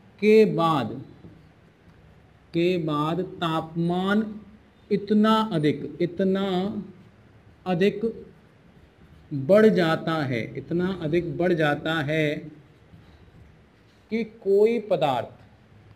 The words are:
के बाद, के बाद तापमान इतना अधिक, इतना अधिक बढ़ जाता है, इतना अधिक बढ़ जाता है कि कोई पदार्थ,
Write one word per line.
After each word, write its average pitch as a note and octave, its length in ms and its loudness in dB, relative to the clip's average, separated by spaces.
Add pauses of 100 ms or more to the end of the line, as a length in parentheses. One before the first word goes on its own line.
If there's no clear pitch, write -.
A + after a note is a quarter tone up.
(220)
के G#3+ 260 8
बाद, D#3 420 0 (1600)
के F3 260 0
बाद D#3+ 420 -2 (160)
तापमान F3 880 -2 (640)
इतना G#3+ 440 2 (200)
अधिक, D3 480 -2
इतना F#3+ 440 0 (1200)
अधिक F#3 360 0 (1300)
बढ़ D#3 360 4
जाता E3+ 560 2
है, B2+ 180 -4 (160)
इतना F3 440 -4
अधिक D#3+ 360 -2
बढ़ F3 160 0
जाता D#3 480 -2
है D3+ 340 -2 (1800)
कि A3+ 120 -2 (180)
कोई G#3+ 400 4
पदार्थ, D3 460 0 (680)